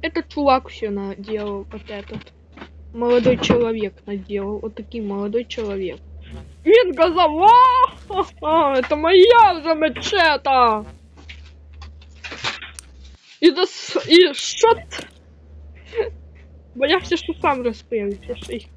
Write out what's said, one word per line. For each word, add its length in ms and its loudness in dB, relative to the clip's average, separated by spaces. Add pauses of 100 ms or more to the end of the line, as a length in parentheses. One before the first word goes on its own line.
Этот 260 -8
чувак 400 -2
все 220 -10
наделал, 800 -10
вот 180 -18
этот. 420 -16 (640)
Молодой 440 2
человек 540 -2 (140)
наделал, 520 -8
вот 160 -12
такий 280 -14
молодой 420 -6
человек. 540 -10 (680)
Він 280 4
казав: 420 2
«О, 120 4 (600)
хо, 160 -4 (160)
хо, 480 0
це 80 -2
моя 560 6
вже 220 -2
мечета!» 1080 0 (2500)
І 100 6
дос-, 580 -6
і 260 4
що 400 0
т-, 320 -12 (1700)
боявся, 420 -2
що 260 -8
сам 200 -2
розпилився 720 -8
ще 160 -16
й. 140 -14 (100)